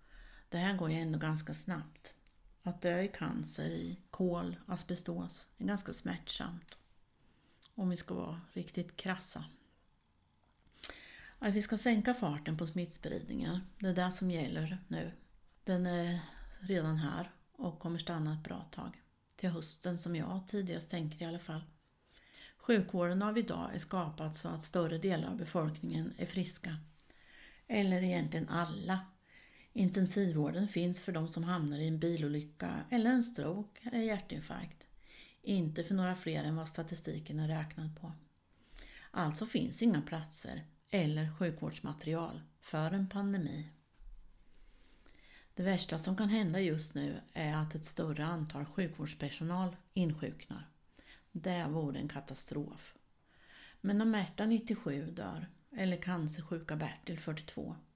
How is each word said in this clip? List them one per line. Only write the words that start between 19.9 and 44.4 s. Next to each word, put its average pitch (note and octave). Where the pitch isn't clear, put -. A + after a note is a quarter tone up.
som E3+
jag F#3
tidigast F3
tänker D#3
i E3+
alla E3+
fall. D#3+
Sjukvården F#3
av G#3+
idag -
är -
skapad D#3
så -
att D#3+
större E3
delar F3+
av C#4
befolkningen D#3+
är F3
friska. F3
Eller F#3+
egentligen E3
alla. E3+
Intensivvården F#3
finns F3
för -
de E3
som E3
hamnar D#3
i D#3
en D#3+
bilolycka D#3
eller A#3
en B3+
stroke G3+
eller A#3+
hjärtinfarkt. F3
Inte E3+
för G3
några F#3
fler D#3
än D#3
vad D#3+
statistiken D#3
är D#3
räknad D#3
på. E3
Alltså D#3+
finns -
inga G3+
platser -
eller D#3
sjukvårdsmaterial D#3+
för D#3
en G3
pandemi. F#3+